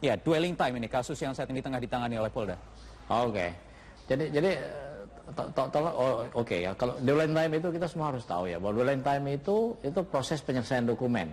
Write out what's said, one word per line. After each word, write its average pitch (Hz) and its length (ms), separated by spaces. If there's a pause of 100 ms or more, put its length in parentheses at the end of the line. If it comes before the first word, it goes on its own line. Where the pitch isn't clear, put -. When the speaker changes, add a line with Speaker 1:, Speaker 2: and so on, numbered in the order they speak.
Speaker 1:
Ya, 123 160
dwelling 160 400
time 127 240
ini, 113 80
kasus 127 320
yang 135 160
saat 131 160
ini 131 80
tengah 127 220
ditangani 120 340
oleh 110 160
Polda. 98 240 (560)
Speaker 2:
Oke. 104 540 (420)
Jadi, 135 240
jadi, 160 240
eh, 143 800
to-, - 160
to-, 131 160
tolong, 160 240
oh, 123 400
oke 117 240
ya. 90 240
Kalau 123 240
dwelling 151 320
time 160 240
itu 175 80
kita 170 240
semua 156 160
harus 127 160
tahu 90 240
ya, 85 80
bahwa 104 240
dwelling 131 240
time 139 320
itu, 214 480
itu 175 240
proses 143 320
penyelesaian 123 480
dokumen. 117 440